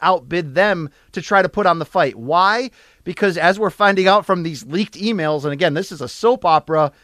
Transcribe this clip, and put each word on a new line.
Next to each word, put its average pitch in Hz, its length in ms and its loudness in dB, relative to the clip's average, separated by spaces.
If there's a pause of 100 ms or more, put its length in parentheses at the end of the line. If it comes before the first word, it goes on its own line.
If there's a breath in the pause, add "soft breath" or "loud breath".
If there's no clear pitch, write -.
outbid 160 560 -2
them 180 340 0 (220 soft breath)
to 180 100 -8
try 196 180 2
to 180 80 2
put 202 180 -2
on 170 120 2
the 160 60 -8
fight. 147 320 -2
Why? 190 560 0 (320 soft breath)
Because 180 340 -4
as 180 220 2
we're 208 100 0
finding 196 380 2
out 202 180 4
from 180 160 0
these 151 240 -8
leaked 170 280 -4
emails, 160 500 -2
and 147 80 -4
again, 143 220 0
this 185 180 -6
is 156 80 -14
a 127 80 -8
soap 247 360 0
opera, 156 460 2 (140)